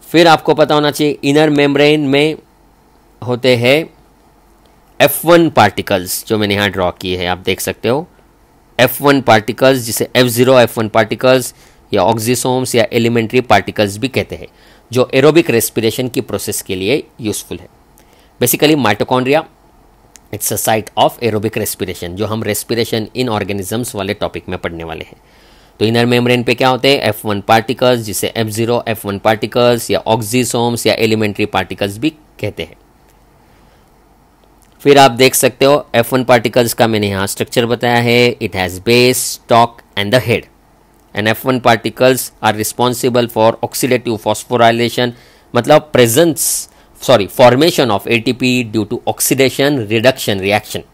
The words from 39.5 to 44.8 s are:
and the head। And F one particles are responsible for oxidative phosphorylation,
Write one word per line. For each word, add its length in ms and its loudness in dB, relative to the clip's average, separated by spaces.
and 160 -2
the 140 2
head। 140 0
And 140 -2
F 180 -2
one 140 0
particles 720 0
are 120 2
responsible 800 -2
for 160 4
oxidative 600 -2
phosphorylation, 840 0